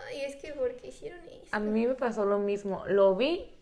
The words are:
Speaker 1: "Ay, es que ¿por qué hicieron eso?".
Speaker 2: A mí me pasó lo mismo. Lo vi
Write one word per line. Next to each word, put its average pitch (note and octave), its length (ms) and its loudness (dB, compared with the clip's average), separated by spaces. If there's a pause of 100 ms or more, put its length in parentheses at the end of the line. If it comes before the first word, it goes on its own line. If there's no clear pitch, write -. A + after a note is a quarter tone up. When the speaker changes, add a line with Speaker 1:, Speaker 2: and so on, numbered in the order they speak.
Speaker 1:
"Ay, C#4+ 140 -10
es C#4 160 -6
que D4+ 160 -12
¿por B3 240 -2
qué - 120 -18
hicieron F4 380 -14
eso?". - 240 -20
Speaker 2:
A G#3+ 80 0
mí G#3+ 280 2
me C4 80 2
pasó A3 280 -2
lo G3+ 140 4
mismo. G3+ 480 -2
Lo G3 300 6
vi D#4 460 -2